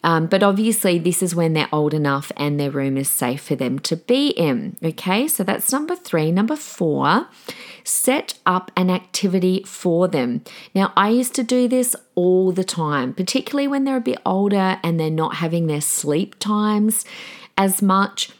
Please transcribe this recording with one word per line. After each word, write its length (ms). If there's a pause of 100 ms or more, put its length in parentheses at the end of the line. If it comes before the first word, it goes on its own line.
Um, 220
but 160
obviously, 560
this 240
is 100
when 200
they're 180
old 240
enough 420
and 220
their 140
room 240
is 120
safe 320
for 140
them 260
to 140
be 360
in. 540
Okay, 440
so 160
that's 260
number 240
three. 380
Number 240
four, 720 (560)
set 500 (100)
up 320
an 140
activity 760
for 440
them. 340 (320)
Now, 220
I 140
used 260
to 80
do 240
this 260 (220)
all 340
the 140
time, 500
particularly 540
when 160
they're 100
a 60
bit 260
older 560
and 160
they're 100
not 280
having 320
their 120
sleep 600
times 640 (520)
as 240
much. 600